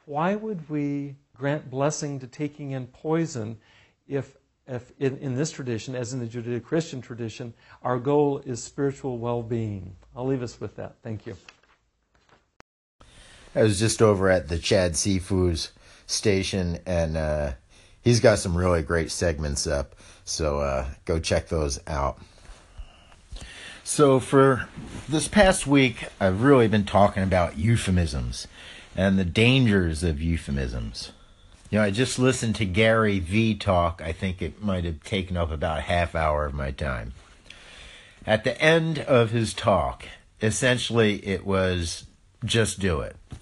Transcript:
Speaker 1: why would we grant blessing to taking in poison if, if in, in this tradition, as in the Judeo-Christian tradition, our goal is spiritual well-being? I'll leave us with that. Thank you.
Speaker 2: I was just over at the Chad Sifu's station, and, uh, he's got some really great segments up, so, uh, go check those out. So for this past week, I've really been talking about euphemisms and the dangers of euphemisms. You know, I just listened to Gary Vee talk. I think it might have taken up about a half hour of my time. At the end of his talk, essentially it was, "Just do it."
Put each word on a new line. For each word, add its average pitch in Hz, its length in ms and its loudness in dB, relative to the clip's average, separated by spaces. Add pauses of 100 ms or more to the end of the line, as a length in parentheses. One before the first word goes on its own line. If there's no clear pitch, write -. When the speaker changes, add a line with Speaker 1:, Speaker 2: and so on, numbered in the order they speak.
Speaker 1:
why 160 320 -2
would 214 340 -10
we 143 460 -4 (180)
grant 143 360 -4
blessing 143 500 -4
to 127 80 -12
taking 143 440 -10
in 127 160 -8
poison 156 680 -4 (520)
if, 135 260 -6 (320)
if 123 320 -12
in, 135 200 -2
in 135 160 -6
this 156 160 -2
tradition, 123 440 -8
as 123 160 -6
in 131 80 -8
the 120 60 -6
Judeo-Christian 120 760 -6
tradition, 117 540 -12 (280)
our 127 160 -2
goal 143 420 2
is 127 220 -8
spiritual 139 580 -4
well-being? 113 760 -6 (220)
I'll 123 100 -6
leave 135 160 0
us - 160 -10
with 107 160 -10
that. 101 260 -14
Thank 110 260 -10
you. 104 100 -14 (2250)
Speaker 2:
I 120 80 6
was 101 160 4
just 110 220 0
over 98 280 6
at 90 200 2
the 85 80 -2
Chad 90 360 2
Sifu's 90 800 0 (360)
station, 92 800 -2
and, 82 300 -2
uh, 76 380 -2 (480)
he's 117 180 4
got 107 200 6
some 85 180 -2
really 87 240 2
great 80 300 -2
segments 76 540 -2
up, 71 300 -4 (300)
so, 73 340 -4
uh, 67 280 -4 (180)
go 82 140 -2
check 82 280 -2
those 76 400 -4
out. 69 320 -4 (1700)
So 135 360 4
for 135 480 4 (400)
this 151 180 -2
past 190 400 4
week, 135 380 4 (120)
I've 95 240 2
really 127 280 8
been 101 160 4
talking 101 360 4
about 90 360 0
euphemisms 82 920 0 (480)
and 95 240 2
the 95 60 0
dangers 101 800 4
of 76 180 0
euphemisms. 67 880 -4 (580)
You 104 100 0
know, 107 40 4
I 104 80 2
just 123 260 -2
listened 123 380 2
to 117 100 -2
Gary 107 540 4
Vee 104 360 0
talk. 85 460 0
I 82 120 -6
think 92 280 -6
it 82 220 -8
might 95 220 -2
have 82 180 -8
taken 92 320 -4
up 85 160 -2
about 78 280 -4
a - 20 -4
half 87 340 -2
hour 76 300 0
of 71 80 -6
my 69 180 -6
time. 62 400 -6 (1160)
At 107 200 2
the 127 160 -2
end 160 380 4
of 117 320 4
his 113 220 0
talk, 80 520 0 (360)
essentially 117 760 2 (120)
it 95 180 -4
was, 92 600 -2 (400)
"Just 110 340 0
do 85 220 0
it." - 160 -12 (240)